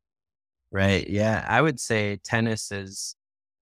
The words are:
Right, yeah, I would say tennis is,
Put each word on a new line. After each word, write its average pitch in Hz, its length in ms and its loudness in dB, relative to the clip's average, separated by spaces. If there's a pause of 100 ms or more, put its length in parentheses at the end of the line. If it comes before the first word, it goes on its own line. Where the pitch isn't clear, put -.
(720)
Right, 98 360 2
yeah, 104 400 0
I 117 120 4
would 147 180 2
say 104 460 0
tennis 113 480 0
is, 98 420 -8 (480)